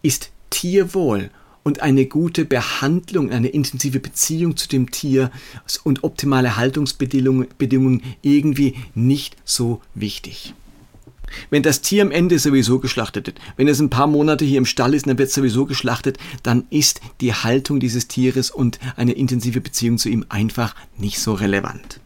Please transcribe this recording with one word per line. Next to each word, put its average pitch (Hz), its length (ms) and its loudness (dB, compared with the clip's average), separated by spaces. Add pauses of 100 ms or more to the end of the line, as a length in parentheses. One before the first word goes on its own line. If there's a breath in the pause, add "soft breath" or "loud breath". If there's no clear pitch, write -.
ist - 280 -2 (200)
Tierwohl 175 800 0 (320 soft breath)
und 151 180 -2
eine 135 240 4
gute 160 400 0
Behandlung, 143 840 -2
eine 120 200 0
intensive 135 500 -2
Beziehung 165 560 -2
zu - 140 -6
dem 131 200 2
Tier 131 400 0 (540 loud breath)
und 143 220 0
optimale 131 500 0
Haltungsbedingungen, 131 920 0 (100)
Bedingungen 131 460 2 (180 loud breath)
irgendwie 143 540 2 (200 loud breath)
nicht 131 480 0
so 120 380 -2 (140)
wichtig. - 580 -8 (960 loud breath)
Wenn 147 140 2
das 147 180 2
Tier 202 220 2
am 170 80 2
Ende 170 280 4
sowieso 131 400 4
geschlachtet 113 480 -4
wird, - 120 -12 (180 loud breath)
wenn 135 100 4
es 143 120 4
ein 147 100 2
paar 131 180 2
Monate 151 380 2
hier 139 120 2
im 127 80 4
Stall 127 280 0
ist, 147 140 0
dann 131 100 2
wird 135 140 0
sowieso 131 340 0
geschlachtet, 123 520 -2 (240 loud breath)
dann 120 280 0
ist - 320 0 (200 loud breath)
die 120 120 0
Haltung 135 460 0
dieses 123 280 -2
Tieres 127 440 0
und 123 280 -2 (160 loud breath)
eine 120 180 2
intensive 123 480 -2
Beziehung 117 360 -2
zu - 120 -2
ihm 110 200 -2
einfach 110 460 -2 (220 loud breath)
nicht 101 220 -4
so 110 140 -2
relevant. 98 720 -4